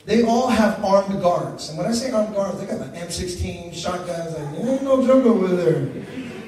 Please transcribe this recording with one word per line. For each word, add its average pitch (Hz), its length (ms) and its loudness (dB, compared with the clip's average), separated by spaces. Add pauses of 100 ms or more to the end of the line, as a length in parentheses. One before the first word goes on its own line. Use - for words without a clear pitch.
they 220 160 4
all 240 260 2
have 208 360 2
armed 196 380 2
guards. - 480 0
And 160 80 -10
when 180 80 -4
I 220 60 0
say 247 180 -2
armed 208 240 0
guards, 196 260 -2
they 190 60 -8
got, - 140 -6
like, - 140 -12
M 170 160 -10
sixteen, 175 640 -8
shotguns. 175 640 -6
Like, 147 160 -8 (100)
there 262 120 0
ain't 262 80 -2
no 269 220 4
joke 262 200 6
over 190 240 4
there. 160 400 2 (600)